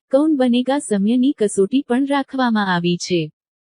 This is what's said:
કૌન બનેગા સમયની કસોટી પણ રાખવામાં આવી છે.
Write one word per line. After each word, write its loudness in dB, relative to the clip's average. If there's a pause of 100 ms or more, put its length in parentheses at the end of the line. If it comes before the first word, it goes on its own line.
(120)
કૌન 2
બનેગા 0
સમયની 0
કસોટી 0
પણ 0
રાખવામાં -2
આવી 0
છે. -4 (380)